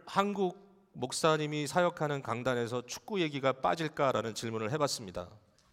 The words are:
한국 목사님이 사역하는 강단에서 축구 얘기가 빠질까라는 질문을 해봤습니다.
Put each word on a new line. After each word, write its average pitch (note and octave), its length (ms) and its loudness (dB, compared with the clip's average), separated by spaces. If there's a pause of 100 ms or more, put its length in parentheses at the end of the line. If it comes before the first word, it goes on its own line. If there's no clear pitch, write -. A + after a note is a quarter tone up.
한국 G3 500 0 (380)
목사님이 D3+ 720 2
사역하는 D#3 560 0
강단에서 A#2+ 640 -2
축구 - 360 -6
얘기가 C#3 320 0
빠질까라는 C#3 840 0
질문을 A2 360 -2
해봤습니다. G#2+ 600 -2 (420)